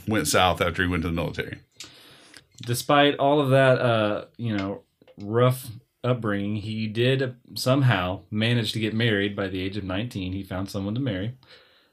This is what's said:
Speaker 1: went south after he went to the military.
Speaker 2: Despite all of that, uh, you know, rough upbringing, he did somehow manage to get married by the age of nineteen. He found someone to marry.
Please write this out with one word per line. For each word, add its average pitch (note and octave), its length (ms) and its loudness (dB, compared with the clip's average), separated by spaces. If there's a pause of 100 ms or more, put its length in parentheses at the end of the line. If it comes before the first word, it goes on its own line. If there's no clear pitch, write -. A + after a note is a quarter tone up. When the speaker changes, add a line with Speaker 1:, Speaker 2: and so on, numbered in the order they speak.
Speaker 1:
went G#2+ 220 0
south F#2 320 4
after F2+ 240 0
he F2 40 2
went F2 140 0
to F2 60 -4
the E2 60 -2
military. - 440 -6 (1040)
Speaker 2:
Despite C#3+ 540 2
all C#3+ 220 4
of C3+ 100 0
that, C3 300 6
uh, A2 460 0 (100)
you A2+ 200 -4
know, G2 260 -4 (380)
rough B2 460 2 (380)
upbringing, G#2+ 520 -2
he A2 300 -6
did B2 480 0 (200)
somehow G#2+ 640 2 (100)
manage A2+ 420 0
to A#2 80 -6
get G#2+ 140 -2
married G#2 400 0
by G2+ 140 -4
the F#2 120 -4
age F#2+ 160 -6
of G2 80 -6
nineteen. F#2+ 480 -6
He G2 120 -6
found F#2+ 260 -6
someone G2+ 240 -4
to A#2 60 -4
marry. A2+ 340 -4 (580)